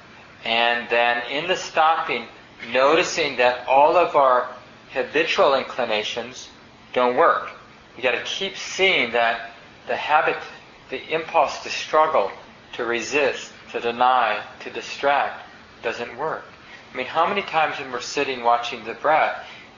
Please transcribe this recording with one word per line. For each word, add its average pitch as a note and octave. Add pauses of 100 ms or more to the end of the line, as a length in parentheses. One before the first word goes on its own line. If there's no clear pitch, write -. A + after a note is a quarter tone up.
(440)
and A#2
then A#2+
in D3
the F3+
stopping, D#3 (460)
noticing C#3+
that B2
all C#3+
of E3+
our B2+ (420)
habitual D3
inclinations A#2+ (420)
don't B2
work. D3 (460)
You A#2
gotta A#2+
keep -
seeing D#3+
that A#2 (360)
the B2
habit, D3+ (520)
the C3
impulse D#3
to A#2+
struggle, D3+ (420)
to B2+
resist, A#2 (200)
to A#2+
deny, A#2 (200)
to C3
distract, A#2 (420)
doesn't A#2+
work. C3+ (480)
I C3
mean, B2+
how D#3+
many G3+
times D#3
when C3+
we're A#2+
sitting C3
watching A#2+
the A2+
breath C#3 (320)